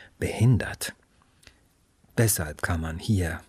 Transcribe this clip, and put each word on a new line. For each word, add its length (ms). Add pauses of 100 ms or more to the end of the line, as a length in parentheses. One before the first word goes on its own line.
(180)
behindert. 760 (1200)
Deshalb 440
kann 200
man 180
hier 500